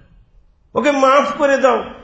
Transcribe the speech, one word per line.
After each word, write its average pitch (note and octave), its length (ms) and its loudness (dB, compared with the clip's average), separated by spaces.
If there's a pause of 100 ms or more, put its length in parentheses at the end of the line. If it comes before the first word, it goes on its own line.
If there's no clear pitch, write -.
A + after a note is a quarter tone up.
(760)
ওকে C4 160 0
মাফ C4+ 480 0
করে C#4 200 0
দাও, A#3 260 0 (200)